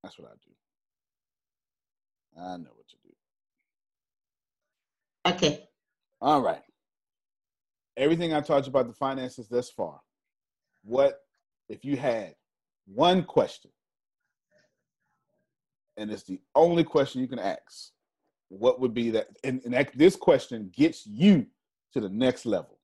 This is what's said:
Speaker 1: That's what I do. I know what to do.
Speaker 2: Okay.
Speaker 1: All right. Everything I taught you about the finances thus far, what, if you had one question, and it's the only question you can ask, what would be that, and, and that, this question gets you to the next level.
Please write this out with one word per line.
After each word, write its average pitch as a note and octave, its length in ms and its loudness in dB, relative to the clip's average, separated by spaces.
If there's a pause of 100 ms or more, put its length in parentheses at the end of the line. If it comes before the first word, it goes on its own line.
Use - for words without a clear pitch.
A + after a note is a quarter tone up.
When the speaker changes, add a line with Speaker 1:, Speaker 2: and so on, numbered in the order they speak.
Speaker 1:
That's F2+ 160 -20
what C#2 120 -20
I G#1+ 40 -20 (100)
do. - 60 -20 (1900)
I F2+ 200 -12
know C#2 160 -20
what A1 140 -20
to - 140 -20
do. - 80 -20 (2250)
Speaker 2:
Okay. F3 420 -2 (520)
Speaker 1:
All C#3+ 200 2
right. F#2 220 -4 (1300)
Everything D#3+ 360 0
I D3+ 80 -2
taught C#3+ 240 0
you C3 60 -14
about C3 160 0
the A#2 60 -16
finances B2+ 560 -8
thus B2 220 -4
far, D#2+ 300 -10 (840)
what, C3+ 380 0 (480)
if G#2 160 -16
you C#3 120 -4
had A2+ 380 -4 (520)
one D#3+ 380 2
question, - 460 -2 (2250)
and G#2+ 140 -10
it's G2+ 120 -12
the F#2 180 -12 (140)
only E3+ 300 4
question C3+ 360 0
you C3 60 -4
can A#2+ 140 -10
ask, - 500 -8 (580)
what B2 320 0
would A#2+ 140 -2
be A#2 160 -2
that, A2 180 -4 (160)
and, C3 200 -4
and A#2+ 100 -6
that, C#3 240 -2
this F3+ 180 8
question A#2+ 580 0
gets D#3 320 0
you C#3 400 4 (460)
to B2+ 80 -4
the G2+ 80 -6
next B2 380 -2
level. F2+ 380 -4